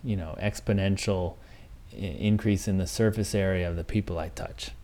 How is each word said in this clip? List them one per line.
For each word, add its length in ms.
you 120
know, 260
exponential 920
i-, 40
increase 720
in 120
the 80
surface 480
area 340
of 60
the 80
people 340
I 120
touch. 420